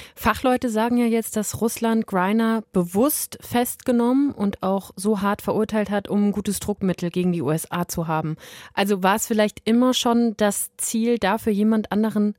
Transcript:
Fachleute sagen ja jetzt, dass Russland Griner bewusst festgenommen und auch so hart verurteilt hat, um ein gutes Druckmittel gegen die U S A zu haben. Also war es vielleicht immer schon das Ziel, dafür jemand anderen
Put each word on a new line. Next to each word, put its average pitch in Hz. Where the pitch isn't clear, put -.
Fachleute 247
sagen 226
ja 240
jetzt, 226
dass -
Russland 226
Griner 214
bewusst 190
festgenommen 247
und 202
auch 190
so 190
hart 202
verurteilt 208
hat, 202
um 202
ein -
gutes 196
Druckmittel 180
gegen 180
die 165
U 135
S 160
A 175
zu 165
haben. 156
Also 196
war 190
es -
vielleicht 214
immer 240
schon 233
das -
Ziel, 233
dafür 208
jemand 214
anderen 208